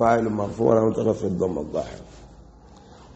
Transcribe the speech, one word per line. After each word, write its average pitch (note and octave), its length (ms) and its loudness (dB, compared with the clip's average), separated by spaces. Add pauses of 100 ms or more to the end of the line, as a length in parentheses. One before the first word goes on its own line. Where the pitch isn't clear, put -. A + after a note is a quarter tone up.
فاعل A#2 280 4
مرفوع G#2+ 460 0
علامة A2 360 2
رفعه G2+ 180 -4
الضمة F2+ 320 -4
الظاهرة. D2+ 400 -8 (1160)